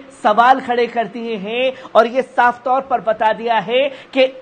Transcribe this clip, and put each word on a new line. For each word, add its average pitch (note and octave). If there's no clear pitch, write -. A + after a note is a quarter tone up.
सवाल B3
खड़े A#3+
कर A#3
दिए A3+
हैं A#3+
और A3
ये B3
साफ A#3+
तौर C4
पर B3+
बता A3
दिया A3+
है A#3+
कि C4